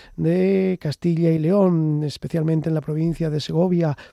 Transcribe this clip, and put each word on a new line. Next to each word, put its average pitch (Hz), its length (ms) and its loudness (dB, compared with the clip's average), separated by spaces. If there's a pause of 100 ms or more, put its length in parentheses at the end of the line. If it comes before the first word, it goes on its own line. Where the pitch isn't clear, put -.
(180)
de 185 640 0
Castilla 165 500 0
y 160 80 0
León, 160 640 2
especialmente 156 640 -2
en 160 80 0
la 151 60 -2
provincia 160 480 -2
de 151 100 -4
Segovia. 165 580 0 (160)